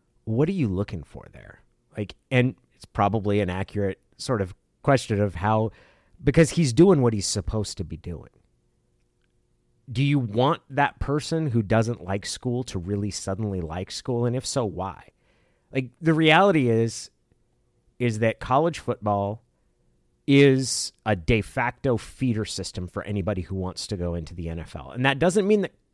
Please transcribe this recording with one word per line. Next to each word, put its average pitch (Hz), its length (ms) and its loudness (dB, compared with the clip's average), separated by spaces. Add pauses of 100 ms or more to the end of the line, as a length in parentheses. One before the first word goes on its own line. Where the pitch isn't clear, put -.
(260)
"What 123 240 0
are 196 40 -2
you 156 140 0
looking 92 360 -4
for - 280 -20
there?" - 300 -20 (360)
Like, 107 180 -8 (140)
and 127 260 2 (200)
it's - 100 -20
probably 104 540 0
an 92 100 0
accurate 95 500 -4 (180)
sort 113 240 -2
of 95 120 -6 (300)
question 120 380 2
of 95 140 0
how, 110 360 0 (520)
because 147 280 6
he's 143 220 2
doing 165 280 8
what 117 120 4
he's 101 140 -4
supposed - 500 -4
to 98 60 -6
be - 140 -10
doing. - 320 -12 (1600)
Do 120 120 0
you 143 160 2
want 123 500 0
that 135 300 -2
person 151 480 -2
who 113 160 0
doesn't 110 400 0
like 98 220 -4
school 123 400 -6
to - 120 -8
really 101 320 -4
suddenly 98 520 -6
like 82 280 -8
school? 120 360 -4
And 120 100 -2
if 131 100 -6
so, 131 180 -2
why? 90 460 -8 (640)
Like, 131 180 -4 (100)
the 160 140 2
reality 156 560 6
is, 113 400 0 (880)
is 117 220 -2
that 113 200 0
college 156 400 0
football 104 640 -2 (840)
is 139 680 4 (120)
a 107 100 2
de 104 260 0
facto 123 560 -2
feeder 110 480 -4
system 90 420 -8
for - 160 -8
anybody 98 380 -4
who 95 140 -8
wants 92 320 -6
to 104 100 -6
go 87 160 -4
into 85 220 -8
the 85 120 -8
N 82 120 -8
F - 160 -14
L. 67 160 -14
And 120 140 -6
that 139 120 0
doesn't 180 300 2
mean 208 140 4
that - 120 -6 (200)